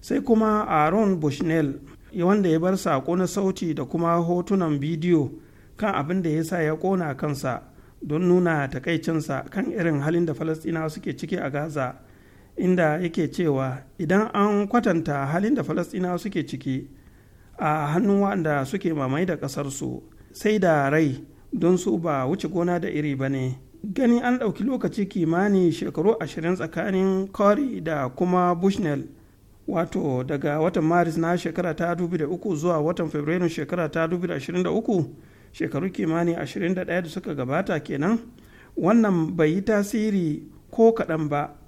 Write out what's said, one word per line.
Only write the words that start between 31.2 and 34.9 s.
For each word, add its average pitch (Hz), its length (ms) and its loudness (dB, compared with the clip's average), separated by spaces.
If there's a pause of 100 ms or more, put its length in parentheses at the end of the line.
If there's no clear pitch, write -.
shekara 175 400 -4
ta 170 180 -2
dubu 175 240 -4
da 151 100 -2
uku 175 280 -4
zuwa 160 240 0
watan 160 300 -2
Fabrairun 160 380 -2
shekara 160 420 -4
ta 165 160 -2
dubu 175 200 -4
da 170 80 -4
ashirin 165 280 -2
da 180 80 0
uku, 185 340 2 (480)